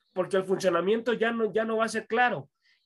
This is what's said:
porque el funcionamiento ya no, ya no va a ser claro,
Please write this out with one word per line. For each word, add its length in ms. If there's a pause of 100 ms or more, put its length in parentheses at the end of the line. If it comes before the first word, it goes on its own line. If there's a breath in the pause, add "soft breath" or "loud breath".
(140)
porque 240
el 60
funcionamiento 680
ya 180
no, 220
ya 140
no 100
va 80
a 40
ser 180
claro, 420 (380)